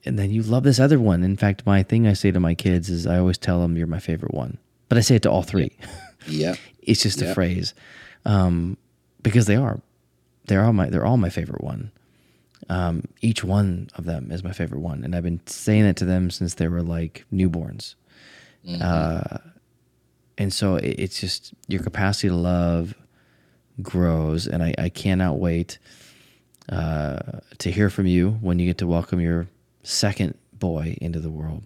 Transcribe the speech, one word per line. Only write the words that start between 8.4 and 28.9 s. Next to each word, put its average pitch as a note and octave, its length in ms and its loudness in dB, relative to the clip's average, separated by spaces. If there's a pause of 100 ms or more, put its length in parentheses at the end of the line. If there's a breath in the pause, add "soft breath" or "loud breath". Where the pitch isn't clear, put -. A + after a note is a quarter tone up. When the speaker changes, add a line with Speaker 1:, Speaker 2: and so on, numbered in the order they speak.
Speaker 1:
because A2 240 4
they G2+ 100 4
are. A#2+ 240 0 (680)
They're G2 180 4
all A#2 80 4
my, F2+ 180 2
they're D2 160 0
all A#2+ 120 2
my F2+ 120 0
favorite - 320 -8
one. C#2 300 -10 (760 soft breath)
Um, F2+ 320 -2 (180)
each A2+ 240 0
one F#2+ 500 0
of E2 120 -10
them D2+ 260 -6
is F2+ 100 -8
my F#2+ 100 -8
favorite D2 280 -6
one. C#2+ 240 -8
And E2 100 -6
I've E2+ 80 -2
been E2+ 240 -4
saying G#2+ 380 4
it F#2+ 140 4
to F#2 80 -2
them F2+ 240 2
since F2 240 -4
they E2 140 -2
were, F2 140 -2
like, E2+ 500 -6
newborns. F2 640 -2 (720 loud breath)
Speaker 2:
Mm-hmm. F2 160 -8
Speaker 1:
Uh, D#2+ 560 0 (1000)
and G2 140 -2
so G2 240 0
it, - 220 -2
it's - 220 -6
just - 340 -8 (140)
your F2 140 -4
capacity G2+ 460 -2
to F2+ 60 0
love F2 600 0 (840 soft breath)
grows. E2 680 0
And E2+ 140 -2
I, E2 160 -2
I E2+ 100 -2
cannot F2+ 500 0
wait, E2+ 400 -2 (880 loud breath)
uh, D#2 500 -4 (400)
to F2 120 -4
hear G2 200 2
from G2 160 0
you F2+ 240 4 (100)
when F2 180 0
you F2 80 2
get F2 120 -2
to F2+ 100 -2
welcome E2+ 320 -2